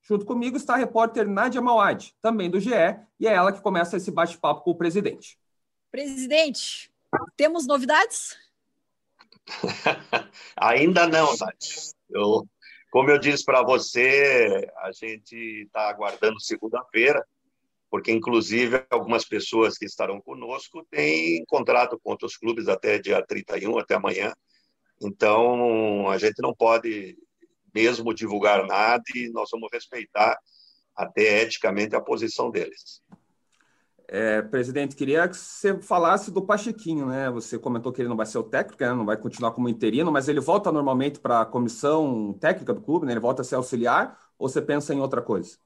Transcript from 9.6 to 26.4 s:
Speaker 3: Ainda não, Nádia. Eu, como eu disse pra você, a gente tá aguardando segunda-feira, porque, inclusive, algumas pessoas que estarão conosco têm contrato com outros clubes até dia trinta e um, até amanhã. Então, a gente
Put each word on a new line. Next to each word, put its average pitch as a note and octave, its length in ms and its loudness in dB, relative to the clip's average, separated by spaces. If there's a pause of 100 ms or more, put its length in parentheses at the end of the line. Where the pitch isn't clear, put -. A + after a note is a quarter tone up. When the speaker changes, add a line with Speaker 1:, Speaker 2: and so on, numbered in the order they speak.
Speaker 3:
Ainda D#3+ 520 4
não, D#3 280 4
Nádia. - 380 -8 (340)
Eu, G#2 380 0 (460)
como C#3 180 4
eu D3 80 6
disse C#3 260 0
pra B2+ 200 4
você, B2 1120 2
a F#2+ 160 -10
gente A2 800 -14
tá G#2+ 160 -2
aguardando G#2 520 -2
segunda-feira, A#2 840 0 (640)
porque, G#2+ 220 -2
inclusive, A#2 800 0
algumas A2+ 340 0
pessoas A2 520 0
que G#2 100 -10
estarão G2+ 340 -6
conosco C3 680 -14
têm D#3+ 580 0
contrato B2 540 2
com A2 100 -8
outros G#2 260 -6
clubes A2+ 320 -4
até G#2 280 2
dia G2 300 0
trinta G2+ 320 -6
e - 80 -6
um, A#2 100 0
até - 200 0
amanhã. G#2+ 360 -2 (680)
Então, A2 1080 2
a F#2+ 80 0
gente G#2 240 0